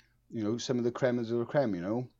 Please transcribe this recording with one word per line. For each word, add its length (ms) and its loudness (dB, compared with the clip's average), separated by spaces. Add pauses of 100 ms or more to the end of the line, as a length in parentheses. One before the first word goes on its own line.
(300)
you 140 -4
know, 140 0
some 180 0
of 80 0
the 60 0
creme 280 2
of 80 -2
the 200 0
creme, 280 2
you 60 -2
know? 280 -2 (120)